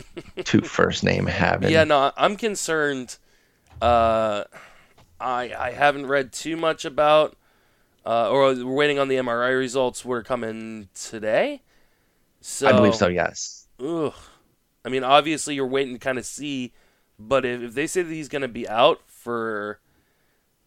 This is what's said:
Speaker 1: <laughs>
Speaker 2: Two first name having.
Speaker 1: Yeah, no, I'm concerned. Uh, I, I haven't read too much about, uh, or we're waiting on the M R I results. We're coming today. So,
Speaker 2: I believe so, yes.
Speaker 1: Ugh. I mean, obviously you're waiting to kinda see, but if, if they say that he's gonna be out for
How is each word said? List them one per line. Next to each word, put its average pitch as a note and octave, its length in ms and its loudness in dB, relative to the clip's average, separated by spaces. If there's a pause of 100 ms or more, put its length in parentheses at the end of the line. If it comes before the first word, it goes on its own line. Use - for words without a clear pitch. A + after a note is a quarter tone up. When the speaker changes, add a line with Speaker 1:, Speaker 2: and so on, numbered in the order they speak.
Speaker 1:
<laughs> - 420 -14
Speaker 2:
Two - 160 4
first - 420 0
name F#2 240 0
having. F2+ 440 0
Speaker 1:
Yeah, D#3+ 140 6
no, C#3+ 320 2
I'm F#3 200 2
concerned. D#3 800 -4 (680)
Uh, A2+ 600 2 (760)
I, B2 320 -4
I B2 200 -6
haven't C#3 340 2
read C3+ 260 -2
too D#3+ 240 -8
much D#3+ 280 -2
about, D3+ 520 4 (680)
uh, A2+ 240 2
or C3+ 240 4
we're B2+ 200 -6
waiting D3 240 2
on C3+ 100 2
the C3 80 0
M B2+ 120 -2
R A#2 140 0
I B2 60 2
results. C3 560 0
We're B2 180 -4
coming A2+ 720 -8
today. C3 680 -2 (800)
So, - 280 -2
Speaker 2:
I B2 40 6
believe G#2 220 6
so, F#2 140 2
yes. - 580 -4 (180)
Speaker 1:
Ugh. D#3 300 -2 (720)
I A#2+ 40 -8
mean, C3 140 -2
obviously D3 540 2
you're C3+ 100 -2
waiting C3 280 -2
to A#2 40 -14
kinda B2+ 240 -4
see, C3 500 -8 (460)
but B2+ 260 0
if, B2 160 -4
if A#2 140 -10
they D3 140 -4
say F3+ 140 -4
that D#3+ 100 -6
he's D#3 160 -10
gonna C#3 180 -6
be A2+ 220 -8
out A#2+ 400 4
for A2+ 720 -8 (880)